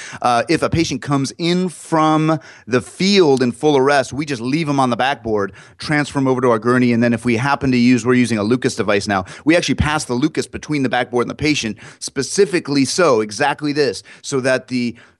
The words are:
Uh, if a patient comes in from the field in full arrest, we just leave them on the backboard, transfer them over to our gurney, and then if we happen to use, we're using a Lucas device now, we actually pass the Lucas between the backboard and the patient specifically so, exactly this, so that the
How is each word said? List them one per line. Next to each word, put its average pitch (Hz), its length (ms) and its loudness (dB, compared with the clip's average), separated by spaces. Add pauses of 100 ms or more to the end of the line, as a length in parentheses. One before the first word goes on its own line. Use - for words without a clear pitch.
(220)
Uh, 117 260 2
if 165 160 0
a 117 60 2
patient 151 320 -2
comes 139 360 -2
in 175 300 0
from 156 720 0 (260)
the 120 140 0
field 170 640 2
in 120 80 0
full 151 240 2
arrest, 135 380 2
we 147 120 -6
just 139 160 -6
leave 143 260 -2
them 139 120 0
on 127 100 2
the 117 60 -2
backboard, 110 560 -2 (280)
transfer 147 400 -2
them 135 100 2
over 127 100 0
to 127 100 2
our 113 100 4
gurney, 123 340 2
and 117 100 2
then 120 80 2
if 120 140 -2
we 120 100 2
happen 139 360 0
to 127 60 2
use, 120 280 4
we're 127 80 4
using 120 240 2
a 104 60 -2
Lucas 123 340 0
device 101 280 0
now, 98 200 0 (180)
we 156 100 4
actually 160 220 2
pass 151 300 -2
the 123 80 -6
Lucas 139 340 -2
between - 360 -6
the 123 40 0
backboard 123 360 -2
and 117 60 -8
the 101 60 -10
patient 135 420 -2 (220)
specifically 143 840 -2
so, 139 340 2
exactly 143 540 -2
this, 139 280 -2 (200)
so 135 180 -4
that 127 300 -2
the 120 260 -2 (240)